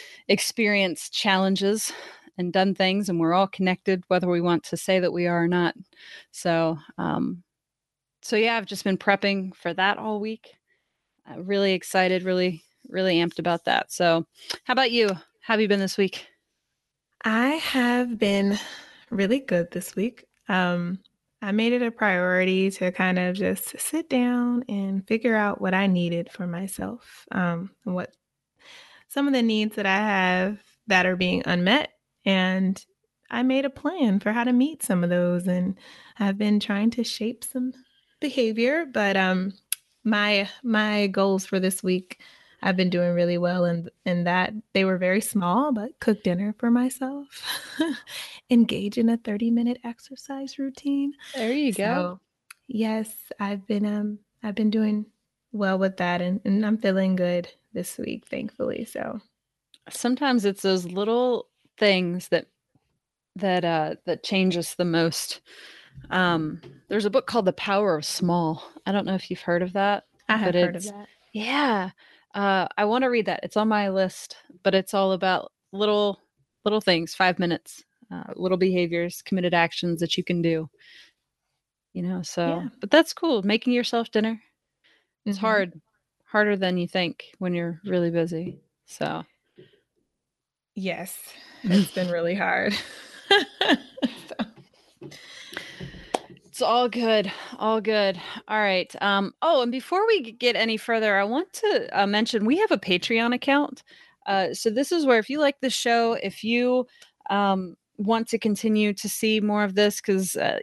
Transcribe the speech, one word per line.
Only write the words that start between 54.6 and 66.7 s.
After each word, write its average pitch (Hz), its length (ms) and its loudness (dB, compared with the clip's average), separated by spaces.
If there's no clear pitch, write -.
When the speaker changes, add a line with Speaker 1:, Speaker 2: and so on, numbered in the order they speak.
Speaker 2:
doing 214 360 0
well 190 260 0
with 190 200 0
that, 175 220 0
and, 180 240 -2
and 208 220 2
I'm 214 120 2
feeling 190 380 2
good 175 320 0
this - 240 -8
week, - 300 -8
thankfully. - 580 -6
So - 360 -10
Speaker 1:
Sometimes 247 540 0
it's 196 180 0
those 190 220 2
little 220 640 0
things 180 500 2
that, - 180 0
that, 180 280 0
uh, 165 300 0
that 160 200 -4
change 190 320 2
us 170 180 -4
the 180 100 -2
most. 165 580 -2
Um, 165 500 0